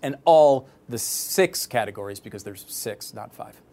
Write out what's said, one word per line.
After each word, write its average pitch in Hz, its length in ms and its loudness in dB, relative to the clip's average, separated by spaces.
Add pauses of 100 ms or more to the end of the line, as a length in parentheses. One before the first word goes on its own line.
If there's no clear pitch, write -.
and 135 120 -6 (100)
all 147 420 6 (200)
the 120 100 -8
six - 680 -2
categories, 101 540 -6
because 101 240 -16
there's 101 240 -14
six, - 460 -12
not 110 200 -16
five. - 280 -18 (120)